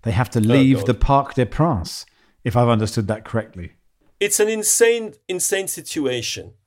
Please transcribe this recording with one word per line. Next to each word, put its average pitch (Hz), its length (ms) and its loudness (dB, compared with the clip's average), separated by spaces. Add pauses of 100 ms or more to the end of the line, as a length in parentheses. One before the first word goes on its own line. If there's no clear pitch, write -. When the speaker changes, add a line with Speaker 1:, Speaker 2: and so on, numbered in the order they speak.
Speaker 1:
they 117 80 -2
have 117 200 0
to 123 80 0
Speaker 2:
Oh, - 40 2
Speaker 1:
leave 131 360 4
Speaker 2:
God. 101 80 -2
Speaker 1:
the 123 60 2
Parc 139 400 2
des 123 120 2
Princes, 127 600 -2 (380)
if 117 120 -2
I've 120 120 4
understood 110 400 0
that 107 180 -6
correctly?" 92 460 -8 (480)
Speaker 2:
It's 202 200 -2
an 214 80 4
insane, 220 680 2 (120)
insane 190 400 -2
situation. 127 880 -6 (140)